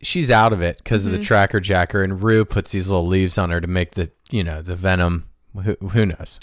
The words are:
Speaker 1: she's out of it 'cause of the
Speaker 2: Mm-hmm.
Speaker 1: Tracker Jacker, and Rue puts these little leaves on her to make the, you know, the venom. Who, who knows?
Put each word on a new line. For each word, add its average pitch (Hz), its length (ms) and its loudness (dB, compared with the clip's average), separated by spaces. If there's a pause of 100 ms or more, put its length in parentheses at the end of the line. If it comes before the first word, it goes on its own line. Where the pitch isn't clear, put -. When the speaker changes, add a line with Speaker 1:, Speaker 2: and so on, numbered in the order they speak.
Speaker 1:
she's 156 300 -2
out 110 220 6
of 92 80 -2
it 85 220 -4
'cause 107 220 0
of 98 60 -2
the 95 80 -2
Speaker 2:
Mm-hmm. 104 60 -6
Speaker 1:
Tracker 101 340 2
Jacker, 95 440 0
and 95 180 -4
Rue 110 240 4
puts - 260 -4
these 95 180 -4
little 90 180 2
leaves 92 300 2
on 90 120 0
her 85 120 -2
to 87 60 -4
make 90 240 -2
the, 87 180 -4 (200)
you 101 140 -2
know, 80 180 -6
the 90 140 -8
venom. 87 500 0 (380)
Who, 101 120 -2 (140)
who 110 160 4
knows? - 380 -6